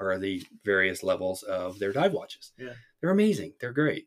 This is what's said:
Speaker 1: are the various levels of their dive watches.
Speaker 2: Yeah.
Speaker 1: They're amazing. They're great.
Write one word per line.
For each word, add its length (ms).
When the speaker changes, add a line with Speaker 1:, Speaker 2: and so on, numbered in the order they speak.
Speaker 1:
are 180
the 240
various 380
levels 400
of 360
their 140
dive 220
watches. 440
Speaker 2:
Yeah. 140
Speaker 1:
They're 100
amazing. 500
They're 120
great. 340